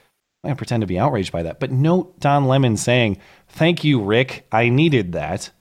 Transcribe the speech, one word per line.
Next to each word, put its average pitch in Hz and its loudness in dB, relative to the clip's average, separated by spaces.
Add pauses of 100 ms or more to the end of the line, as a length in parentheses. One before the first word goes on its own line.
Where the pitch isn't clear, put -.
(440)
not - -6
gonna 139 -2
pretend 113 -4
to 101 -2
be 92 -4
outraged 113 -2
by 85 -6
that. 82 -10
But 131 -6
note 165 0
Don 143 2
Lemon 127 2
saying, 117 2 (300)
"Thank 165 0
you, 139 2
Rick. 113 0
I 117 2
needed 127 2
that." 82 -8